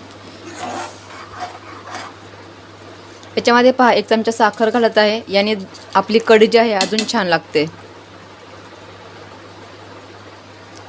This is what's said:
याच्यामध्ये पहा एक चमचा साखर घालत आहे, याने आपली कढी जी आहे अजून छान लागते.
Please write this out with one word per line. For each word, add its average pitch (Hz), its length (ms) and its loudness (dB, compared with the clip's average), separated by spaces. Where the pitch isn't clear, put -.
याच्यामध्ये 240 360 4
पहा 247 200 4
एक 202 140 0
चमचा 220 260 0
साखर 226 380 0
घालत 226 280 0
आहे, 214 300 2
याने 202 260 0
आपली 202 240 2
कढी 226 280 6
जी 220 120 4
आहे 226 160 2
अजून 202 380 0
छान 214 140 0
लागते. 165 380 0